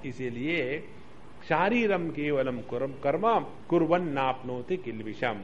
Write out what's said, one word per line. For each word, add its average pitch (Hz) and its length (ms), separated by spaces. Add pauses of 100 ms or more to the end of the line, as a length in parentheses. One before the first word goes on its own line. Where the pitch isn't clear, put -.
इसीलिए 127 760 (680)
शारीरम 190 600
केवलम 135 480
कर्म, 123 300
कर्म 165 580 (240)
कुर्वन् 165 440
नाप्नोति 127 640
किल्बिषम। 110 640